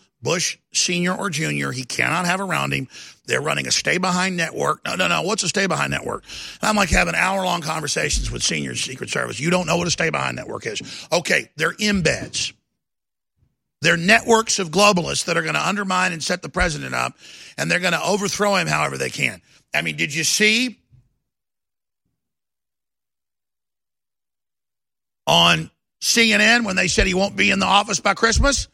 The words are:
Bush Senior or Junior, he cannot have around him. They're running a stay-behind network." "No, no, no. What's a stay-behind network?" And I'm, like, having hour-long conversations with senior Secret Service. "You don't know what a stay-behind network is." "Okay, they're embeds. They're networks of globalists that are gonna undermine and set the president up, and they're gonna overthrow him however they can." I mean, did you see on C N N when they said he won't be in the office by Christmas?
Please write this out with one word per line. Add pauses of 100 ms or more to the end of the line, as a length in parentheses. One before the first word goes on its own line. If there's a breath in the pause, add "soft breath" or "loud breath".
(220 soft breath)
Bush (160)
Senior
or
Junior,
he
cannot
have
around
him. (380 loud breath)
They're
running
a
stay-behind
network."
"No,
no,
no.
What's
a
stay-behind
network?" (380 loud breath)
And
I'm,
like,
having
hour-long
conversations
with
senior
Secret
Service.
"You
don't
know
what
a
stay-behind
network
is." (300 loud breath)
"Okay,
they're
embeds. (1300)
They're
networks
of
globalists
that
are
gonna
undermine
and
set
the
president
up, (400 loud breath)
and
they're
gonna
overthrow
him
however
they
can." (320 soft breath)
I
mean,
did
you
see (4000)
on (300)
C
N
N
when
they
said
he
won't
be
in
the
office
by
Christmas?